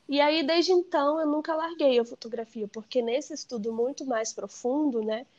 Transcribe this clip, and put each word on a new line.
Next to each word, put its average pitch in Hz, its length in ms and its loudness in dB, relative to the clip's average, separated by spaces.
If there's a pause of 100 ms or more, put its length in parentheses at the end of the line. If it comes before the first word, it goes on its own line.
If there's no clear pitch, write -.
E 277 100 0
aí, 302 240 4
desde 330 300 4
então, 320 480 2
eu 311 60 0
nunca 302 280 0
larguei 320 440 2
a 233 60 4
fotografia, 226 640 -10
porque 226 340 -4
nesse 269 320 -2
estudo 226 360 -6
muito 247 360 -2
mais 220 260 -2
profundo, 247 720 -2
né, 220 240 -4 (120)